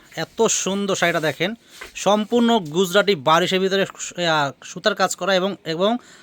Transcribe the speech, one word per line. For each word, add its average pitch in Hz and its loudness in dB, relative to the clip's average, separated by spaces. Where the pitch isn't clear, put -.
এত - -6
সুন্দর 196 0
শাড়িটা 170 0
দেখেন। 160 -2
সম্পূর্ণ 226 2
গুজরাটি 185 0
বারিশের 165 2
ভিতরে 190 0
সু-, - -10
আ, 156 0
সুতার 202 -2
কাজ 190 0
করা 185 0
এবং, 185 0
এবং 185 0